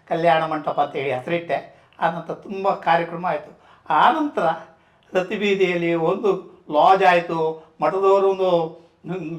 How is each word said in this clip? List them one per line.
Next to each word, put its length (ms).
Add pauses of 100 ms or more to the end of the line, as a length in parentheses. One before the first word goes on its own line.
ಕಲ್ಯಾಣ 380
ಮಂಟಪ 340
ಅಂತೇಳಿ 320
ಹೆಸರಿಟ್ಟೆ. 720 (160)
ಆನಂತರ 340
ತುಂಬ 360
ಕಾರ್ಯಕ್ರಮ 560
ಆಯಿತು. 320 (300)
ಆನಂತರ 580 (680)
ರತಿ 220
ಬೀದಿಯಲ್ಲಿ 580
ಒಂದು 360 (400)
ಲಾಡ್ಜ್ 340
ಆಯಿತು, 640 (140)
ಮಠದವರು 480
ಒಂದು 540 (540)